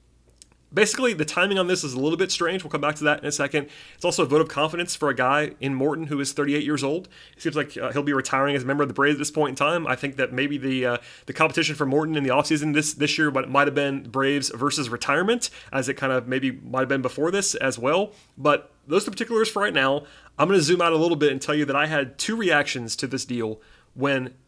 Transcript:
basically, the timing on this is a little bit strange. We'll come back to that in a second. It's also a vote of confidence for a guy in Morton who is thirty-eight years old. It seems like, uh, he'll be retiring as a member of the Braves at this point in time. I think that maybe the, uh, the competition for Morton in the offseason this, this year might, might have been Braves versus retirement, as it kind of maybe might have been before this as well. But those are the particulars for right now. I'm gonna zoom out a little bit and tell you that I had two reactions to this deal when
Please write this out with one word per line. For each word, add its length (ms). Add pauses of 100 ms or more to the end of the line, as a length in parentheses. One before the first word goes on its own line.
(720)
basically, 420
the 100
timing 340
on 80
this 160
is 120
a 60
little 180
bit 120
strange. 320
We'll 80
come 120
back 140
to 80
that 160
in 60
a 60
second. 360 (260)
It's 100
also 180
a 40
vote 160
of 60
confidence 460
for 140
a 60
guy 460
in 140
Morton 320
who 140
is 120
thirty-eight 320
years 200
old. 240 (280)
It 60
seems 140
like, 200
uh, 160
he'll 100
be 100
retiring 420
as 80
a 40
member 160
of 60
the 60
Braves 220
at 20
this 120
point 200
in 60
time. 300
I 100
think 200
that 160
maybe 240
the, 300
uh, 100 (300)
the 80
competition 400
for 120
Morton 300
in 60
the 80
offseason 440
this, 200
this 240
year 120
might, 180
might 180
have 80
been 300
Braves 500
versus 340
retirement, 600 (220)
as 180
it 60
kind 180
of 160
maybe 220
might 300
have 80
been 140
before 280
this 240
as 240
well. 340 (260)
But 320 (160)
those 160
are 40
the 60
particulars 380
for 120
right 120
now. 300 (340)
I'm 100
gonna 120
zoom 220
out 100
a 40
little 200
bit 160
and 80
tell 140
you 100
that 100
I 120
had 320
two 180
reactions 600
to 100
this 180
deal 360 (340)
when 400 (140)